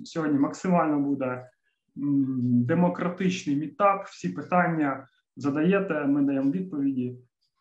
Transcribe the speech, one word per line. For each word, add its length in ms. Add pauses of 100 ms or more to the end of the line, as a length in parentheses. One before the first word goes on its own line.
сьогодні 340
максимально 600
буде, 280 (720)
м, 680
демократичний 920
мітап. 500
Всі 220
питання 800 (280)
задаєте, 580
ми 280
даємо 280
відповіді. 680 (440)